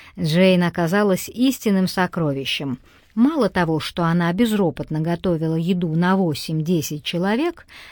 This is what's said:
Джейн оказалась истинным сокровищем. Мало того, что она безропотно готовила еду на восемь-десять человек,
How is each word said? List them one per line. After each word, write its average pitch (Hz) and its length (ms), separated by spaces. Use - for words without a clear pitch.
Джейн 180 440
оказалась 180 680
истинным 208 600
сокровищем. 143 920
Мало 247 360
того, 165 280
что - 260
она 170 280
безропотно 185 680
готовила 165 560
еду 175 320
на 175 280
восемь-десять 156 880
человек, 220 640